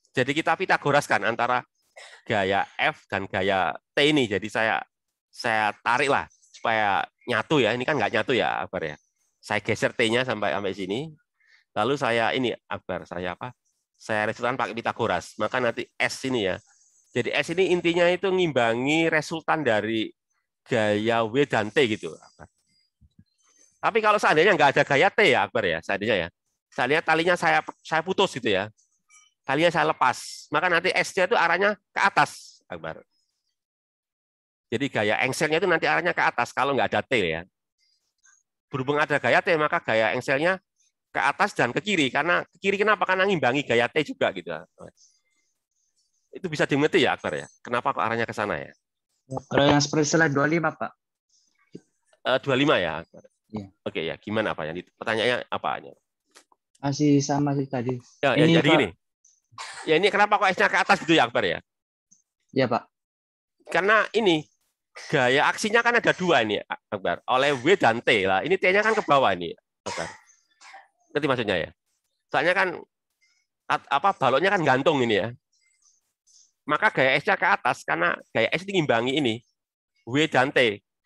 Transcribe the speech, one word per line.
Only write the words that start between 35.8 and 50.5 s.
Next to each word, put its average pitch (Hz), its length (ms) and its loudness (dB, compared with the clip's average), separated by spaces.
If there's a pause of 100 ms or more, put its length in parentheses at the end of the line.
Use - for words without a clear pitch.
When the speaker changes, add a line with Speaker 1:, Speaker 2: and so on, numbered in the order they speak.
Speaker 1:
arahnya 160 240 0
ke 160 80 -2
atas 123 320 -2
kalau 135 240 0
nggak 101 160 0
ada 104 80 0
T - 160 -2
ya. 82 240 -2 (1300)
Berhubung 143 320 0
ada 151 160 0
gaya 135 240 2
T, - 160 -2
maka 151 240 -2
gaya 110 320 0
engselnya 147 480 -2 (480)
ke - 80 -8
atas 165 400 -2
dan 123 160 0
ke - 80 -4
kiri. 180 240 0
Karena 147 400 -2
ke - 160 -20
kiri 196 160 0
kenapa? 202 240 2
Karena 185 240 0
ngimbangi 139 400 0
gaya 117 240 2
T 156 160 -2
juga 131 240 -2
gitu. 90 240 -8 (1800)
Itu - 160 -12
bisa 156 240 -4
dimengerti 151 320 2
ya, 92 160 2
Akbar 90 160 -6
ya? 71 240 -10
Kenapa 120 320 -4
kok 95 160 -2
arahnya 113 220 -4
ke 117 80 -10
sana 104 180 -4
ya? 71 160 -10 (800)
Speaker 2:
Kalau 139 160 2
yang 147 160 2
seperti 147 320 -2
slide 160 160 2
dua 143 160 0
puluh 160 160 -2